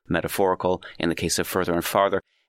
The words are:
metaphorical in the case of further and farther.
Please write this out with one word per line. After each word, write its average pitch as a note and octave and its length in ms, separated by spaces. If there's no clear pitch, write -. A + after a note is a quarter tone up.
metaphorical F2+ 760
in E2+ 100
the D#2+ 60
case F2 240
of F2 80
further F2 260
and E2+ 100
farther. G2 380